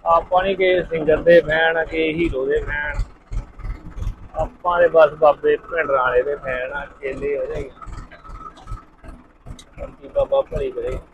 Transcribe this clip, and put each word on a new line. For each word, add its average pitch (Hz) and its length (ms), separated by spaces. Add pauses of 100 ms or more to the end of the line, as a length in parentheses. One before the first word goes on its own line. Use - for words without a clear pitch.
ਆਪਾਂ 170 360
ਨੀ 196 120
ਕਿਸੇ 180 280
ਸਿੰਗਰ 156 340
ਦੇ 165 240
ਫੈਨ, 160 440
ਕਿਸੇ 160 280
ਹੀਰੋ 147 340
ਦੇ 151 140
ਫੈਨ, 147 420 (1300)
ਆਪਾਂ 175 460
ਤੇ 170 80
ਬਸ 160 260
ਬਾਬੇ 147 420
ਭਿੰਡਰਾਂ 139 460
ਵਾਲੇ 123 200
ਦੇ 143 140
ਫੈਨ 131 360
ਆ, 143 120 (160)
ਚੇਲੇ 139 380
ਉਹਦੇ। 139 320 (2000)
ਬਾਕੀ - 280
ਬਾਬਾ 135 320
ਭਲੀ 131 300
ਕਰੇ। 127 280 (160)